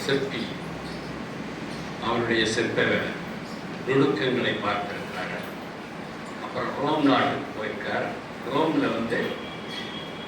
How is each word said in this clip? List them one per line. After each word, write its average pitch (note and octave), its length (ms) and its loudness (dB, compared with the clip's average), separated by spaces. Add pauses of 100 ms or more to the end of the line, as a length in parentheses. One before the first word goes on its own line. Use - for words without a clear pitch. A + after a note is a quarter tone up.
சிற்பி B2+ 400 0 (1600)
அவருடைய A#2 400 4
சிற்ப A#2+ 360 2 (1040)
நுணுக்கங்களை B2+ 640 4
பார்த்திருக்கிறாரு. - 880 -2 (1040)
அப்புறம் B2 260 -2 (140)
ரோம் D3+ 220 4
நாட்டுக்கு - 580 4
போயிருக்கார். - 440 -2 (480)
ரோம்ல D3+ 260 4
வந்து A2+ 680 0 (800)